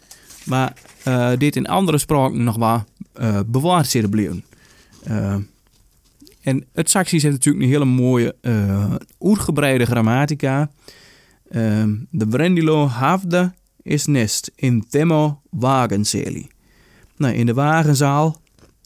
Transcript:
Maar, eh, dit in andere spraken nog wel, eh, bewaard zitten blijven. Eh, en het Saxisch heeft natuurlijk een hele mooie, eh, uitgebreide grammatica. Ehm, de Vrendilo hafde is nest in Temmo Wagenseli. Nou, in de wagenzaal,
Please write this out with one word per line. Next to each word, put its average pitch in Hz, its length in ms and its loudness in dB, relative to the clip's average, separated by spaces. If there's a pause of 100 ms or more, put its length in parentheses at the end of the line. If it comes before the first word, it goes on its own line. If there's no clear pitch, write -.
(440)
Maar, 131 280 -2 (320)
eh, 123 340 0
dit 143 180 0
in - 100 -2
andere 170 320 0
spraken 131 460 0
nog 113 120 0
wel, 113 280 0 (280)
eh, 104 340 -2
bewaard 147 420 0
zitten 107 220 0
blijven. 95 340 -2 (580)
Eh, 101 340 -2 (1040)
en 135 320 -2
het - 180 -4
Saxisch 175 320 0
heeft 147 120 2
natuurlijk 139 300 0
een 127 60 4
hele 143 140 2
mooie, 127 560 2
eh, 104 540 0 (260)
uitgebreide 147 640 0
grammatica. 135 840 0 (800)
Ehm, 107 460 0 (140)
de 110 180 -2
Vrendilo 156 580 2
hafde 175 680 -2 (300)
is - 240 -4
nest 127 480 -2
in 120 340 0
Temmo 151 520 0 (100)
Wagenseli. 107 960 -2 (680)
Nou, 123 180 -2
in 117 120 0
de 117 80 0
wagenzaal, 147 880 2 (460)